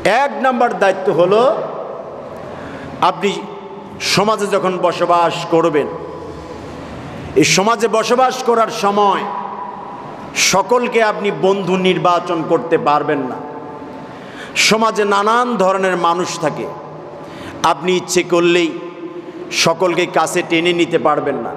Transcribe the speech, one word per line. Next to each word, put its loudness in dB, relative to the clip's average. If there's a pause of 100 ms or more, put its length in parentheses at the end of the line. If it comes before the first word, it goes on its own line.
এক 4 (100)
নাম্বার 2
দায়িত্ব 2
হলো, 4 (1500)
আপনি 0 (600)
সমাজে 2
যখন 0
বসবাস 2 (180)
করবেন, 4 (1500)
এই 6
সমাজে 2
বসবাস 2
করার 4
সময় 2 (1120)
সকলকে 2
আপনি 0 (100)
বন্ধু 2
নির্বাচন 2
করতে 2
পারবেন 2
না। -4 (1200)
সমাজে 2
নানান 2
ধরনের 2
মানুষ 0
থাকে, -2 (1000)
আপনি 2
ইচ্ছে 0
করলেই 4 (800)
সকলকে 2
কাছে 0
টেনে 2
নিতে 2
পারবেন 2
না। -6